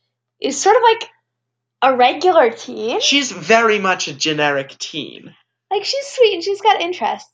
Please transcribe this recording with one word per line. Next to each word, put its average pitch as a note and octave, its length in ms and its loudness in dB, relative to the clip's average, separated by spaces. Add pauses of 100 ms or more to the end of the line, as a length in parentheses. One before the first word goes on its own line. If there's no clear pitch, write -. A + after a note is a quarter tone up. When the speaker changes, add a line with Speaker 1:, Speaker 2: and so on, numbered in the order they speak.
(400)
Speaker 1:
is C4 200 -6
sort G4+ 140 4
of, A#4+ 80 4
like, A4+ 260 2 (760)
a B3+ 140 2
regular C#4 540 4
teen. A#3 500 -8
Speaker 2:
She's C#4 300 0
very G#3+ 480 2
much F#3 300 -2
a D3+ 40 -10
generic C#3+ 680 -2
teen. B2 540 -14 (380)
Speaker 1:
Like, G4+ 140 -4
she's C#5 240 -6
sweet G#4+ 260 2
and E4+ 80 -6
she's G4 180 -4
got G#4 200 2
interests D#4+ 540 -6